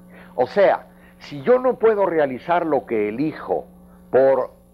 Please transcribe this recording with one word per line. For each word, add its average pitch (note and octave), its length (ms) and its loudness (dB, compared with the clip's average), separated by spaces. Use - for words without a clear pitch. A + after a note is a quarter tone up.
O - 120 0
sea, - 400 0
si D3 240 -16
yo B3 160 4
no B3+ 160 -2
puedo G#3 300 2
realizar E3 600 -2
lo D3 200 -2
que G#2+ 240 -2
elijo A#2 560 -6
por C3+ 420 2